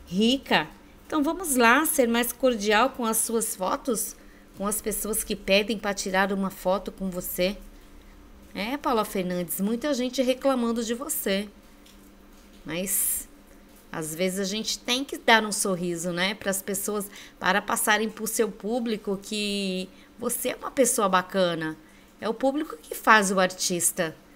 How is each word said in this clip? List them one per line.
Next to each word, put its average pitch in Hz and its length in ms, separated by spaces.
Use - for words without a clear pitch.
rica. 220 600
Então 311 160
vamos 330 320
lá 247 300
ser 254 240
mais 233 240
cordial 220 560
com 254 160
as 220 100
suas 226 400
fotos, 196 580
com 196 100
as 208 140
pessoas 208 420
que 196 140
pedem 202 400
pra 202 160
tirar 196 400
uma 196 160
foto 190 420
com 190 180
você. 180 480
É, 214 220
Paula 254 300
Fernandes, 180 560
muita 233 320
gente 254 280
reclamando 247 600
de 220 100
você. 214 540
Mas - 640
às 160 220
vezes 185 260
a 202 40
gente 214 340
tem 247 260
que 302 140
dar 220 260
um 208 80
sorriso, 175 600
né, 185 240
pras 196 260
pessoas, 202 480
para 185 220
passarem 220 480
pro 214 180
seu 220 240
público 214 680
que 202 720
você 240 300
é - 60
uma - 140
pessoa 233 400
bacana. 175 640
É 214 80
o 226 40
público 269 440
que - 160
faz 214 380
o 190 80
artista. 175 760